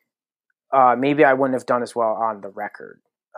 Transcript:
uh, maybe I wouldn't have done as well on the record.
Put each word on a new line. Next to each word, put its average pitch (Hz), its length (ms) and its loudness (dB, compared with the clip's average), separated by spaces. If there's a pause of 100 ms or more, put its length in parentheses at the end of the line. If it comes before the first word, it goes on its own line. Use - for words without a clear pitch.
(720)
uh, 127 240 4
maybe 143 280 2
I 135 80 6
wouldn't 131 260 0
have - 80 -14
done 123 160 -2
as 113 140 -10
well 113 140 -2
on 110 320 -4
the 98 80 -14
record. 101 500 -14 (380)